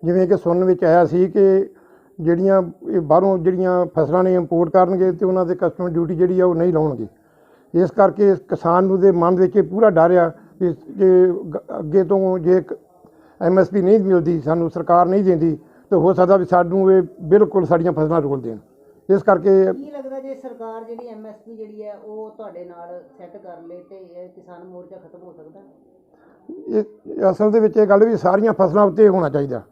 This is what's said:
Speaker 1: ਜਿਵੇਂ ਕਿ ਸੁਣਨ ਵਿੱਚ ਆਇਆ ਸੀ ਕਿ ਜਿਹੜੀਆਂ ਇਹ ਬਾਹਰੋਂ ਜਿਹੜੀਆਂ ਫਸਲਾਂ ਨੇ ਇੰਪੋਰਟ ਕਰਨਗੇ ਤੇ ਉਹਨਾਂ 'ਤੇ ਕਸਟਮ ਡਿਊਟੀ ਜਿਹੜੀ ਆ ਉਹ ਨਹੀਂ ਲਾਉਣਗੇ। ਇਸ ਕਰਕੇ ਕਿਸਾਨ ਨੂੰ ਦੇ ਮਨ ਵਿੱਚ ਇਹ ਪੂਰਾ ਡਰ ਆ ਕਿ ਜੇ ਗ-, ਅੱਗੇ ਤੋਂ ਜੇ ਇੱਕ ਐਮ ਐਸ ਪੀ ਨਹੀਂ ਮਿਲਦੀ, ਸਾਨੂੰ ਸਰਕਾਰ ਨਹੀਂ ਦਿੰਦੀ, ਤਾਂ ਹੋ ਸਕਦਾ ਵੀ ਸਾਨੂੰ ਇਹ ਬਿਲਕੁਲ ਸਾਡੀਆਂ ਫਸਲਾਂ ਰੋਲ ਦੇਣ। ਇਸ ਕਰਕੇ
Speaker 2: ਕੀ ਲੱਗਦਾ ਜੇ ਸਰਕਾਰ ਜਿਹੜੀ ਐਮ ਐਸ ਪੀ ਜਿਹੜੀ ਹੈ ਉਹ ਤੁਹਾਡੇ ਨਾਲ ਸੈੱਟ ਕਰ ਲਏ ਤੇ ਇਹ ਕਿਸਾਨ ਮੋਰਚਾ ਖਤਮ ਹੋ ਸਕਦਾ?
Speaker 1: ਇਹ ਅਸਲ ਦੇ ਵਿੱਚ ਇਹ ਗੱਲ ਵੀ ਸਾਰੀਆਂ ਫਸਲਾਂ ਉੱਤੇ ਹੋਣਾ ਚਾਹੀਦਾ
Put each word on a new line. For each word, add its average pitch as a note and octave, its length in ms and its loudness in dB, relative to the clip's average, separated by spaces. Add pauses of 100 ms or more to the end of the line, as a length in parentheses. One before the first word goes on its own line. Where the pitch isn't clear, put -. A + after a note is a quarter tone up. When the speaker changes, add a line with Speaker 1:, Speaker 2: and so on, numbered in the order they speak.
Speaker 1:
ਜਿਵੇਂ F3+ 240 0
ਕਿ F#3+ 80 2
ਸੁਣਨ F3 280 -2
ਵਿੱਚ F#3 200 0
ਆਇਆ E3+ 200 4
ਸੀ F3 260 0
ਕਿ G3 400 2 (500)
ਜਿਹੜੀਆਂ F#3 420 0 (280)
ਇਹ G3+ 100 -2
ਬਾਹਰੋਂ F3+ 380 2
ਜਿਹੜੀਆਂ F3+ 480 0
ਫਸਲਾਂ E3 380 0
ਨੇ F#3 100 2
ਇੰਪੋਰਟ E3+ 360 -2
ਕਰਨਗੇ F#3 420 2
ਤੇ F3 140 -4
ਉਹਨਾਂ F#3 200 0
'ਤੇ F3 80 -4
ਕਸਟਮ F3+ 340 -4
ਡਿਊਟੀ E3+ 280 -4
ਜਿਹੜੀ F3+ 240 0
ਆ F3+ 60 4
ਉਹ F3+ 80 0
ਨਹੀਂ E3+ 180 0
ਲਾਉਣਗੇ। D3 340 -2 (680)
ਇਸ E3+ 160 2
ਕਰਕੇ G3 440 2
ਕਿਸਾਨ F3 500 -2
ਨੂੰ F#3+ 160 0
ਦੇ G3 100 6
ਮਨ F3 260 2
ਵਿੱਚ F3+ 200 0
ਇਹ G3+ 60 2
ਪੂਰਾ G3 280 2
ਡਰ E3 260 2
ਆ E3+ 120 2
ਕਿ - 440 -6
ਜੇ F#3 600 2 (180)
ਗ-, - 280 -10
ਅੱਗੇ E3+ 260 0
ਤੋਂ F#3+ 340 -2
ਜੇ F3 180 0
ਇੱਕ - 220 -6 (640)
ਐਮ F#3 160 2
ਐਸ F#3 120 2
ਪੀ G3 120 -2
ਨਹੀਂ G3+ 180 4
ਮਿਲਦੀ, F3 400 0
ਸਾਨੂੰ D#3+ 300 -2
ਸਰਕਾਰ F3 360 0
ਨਹੀਂ F#3+ 180 0
ਦਿੰਦੀ, E3 340 0 (320)
ਤਾਂ F#3+ 80 2
ਹੋ E3+ 140 2
ਸਕਦਾ F3+ 240 4
ਵੀ F#3 80 0
ਸਾਨੂੰ F3+ 480 2
ਇਹ F#3+ 100 4 (180)
ਬਿਲਕੁਲ G3 440 2
ਸਾਡੀਆਂ E3 280 0
ਫਸਲਾਂ D#3 300 -2
ਰੋਲ C#3 180 -4
ਦੇਣ। A#2 180 -12 (520)
ਇਸ G3 120 2
ਕਰਕੇ F#3+ 500 2
Speaker 2:
ਕੀ C#4 180 -12
ਲੱਗਦਾ C4+ 300 -14
ਜੇ C4+ 140 -12
ਸਰਕਾਰ A3+ 500 -16
ਜਿਹੜੀ A#3 240 -18
ਐਮ G#3+ 180 -18
ਐਸ G#3+ 180 -20
ਪੀ A3+ 120 -20
ਜਿਹੜੀ G#3+ 260 -18
ਹੈ G#3 120 -16
ਉਹ G#3+ 360 -18
ਤੁਹਾਡੇ F#3 340 -18
ਨਾਲ F3 400 -20 (140)
ਸੈੱਟ F3 180 -20
ਕਰ F3+ 260 -20
ਲਏ F3 200 -20
ਤੇ G3 140 -20
ਇਹ F3+ 320 -20
ਕਿਸਾਨ F3+ 360 -20
ਮੋਰਚਾ F3+ 320 -20
ਖਤਮ E3+ 260 -20
ਹੋ F3+ 100 -20
ਸਕਦਾ? D#3+ 280 -20 (1080)
Speaker 1:
ਇਹ - 640 -4
ਅਸਲ G#3+ 200 0
ਦੇ A3+ 100 2
ਵਿੱਚ G#3+ 160 0
ਇਹ G#3+ 100 4
ਗੱਲ G3+ 180 4
ਵੀ A3+ 120 -2
ਸਾਰੀਆਂ F#3+ 360 0
ਫਸਲਾਂ G3 320 2
ਉੱਤੇ G3+ 240 4
ਹੋਣਾ F3+ 200 0
ਚਾਹੀਦਾ C3+ 440 -4